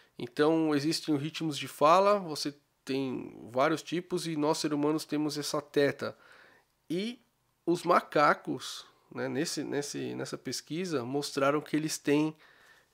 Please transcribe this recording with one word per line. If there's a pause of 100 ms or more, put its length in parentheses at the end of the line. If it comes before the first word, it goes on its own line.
(180)
Então,
existem
ritmos
de
fala,
você (300)
tem
vários
tipos
e
nós,
seres
humanos,
temos
essa
teta. (720)
E (460)
os
macacos, (280)
né,
nesse,
nesse,
nessa
pesquisa,
mostraram
que
eles
têm, (600)